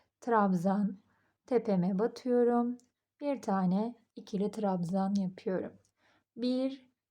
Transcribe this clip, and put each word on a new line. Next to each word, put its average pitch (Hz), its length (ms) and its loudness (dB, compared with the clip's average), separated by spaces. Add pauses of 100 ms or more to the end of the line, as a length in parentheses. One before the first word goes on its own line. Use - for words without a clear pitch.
(220)
trabzan 196 760 2 (480)
tepeme 196 540 2
batıyorum. 240 800 2 (440)
Bir 277 200 -4
tane 190 540 0 (200)
ikili 208 360 -4
trabzan 190 640 0
yapıyorum. 185 580 -4 (600)
Bir, 254 500 -2 (260)